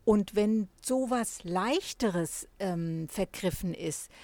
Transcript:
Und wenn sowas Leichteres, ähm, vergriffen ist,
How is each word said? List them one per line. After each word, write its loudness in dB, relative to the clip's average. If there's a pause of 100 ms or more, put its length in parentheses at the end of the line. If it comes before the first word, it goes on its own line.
Und 4
wenn 4 (140)
sowas 0
Leichteres, 0 (100)
ähm, -2
vergriffen -2
ist, -6 (160)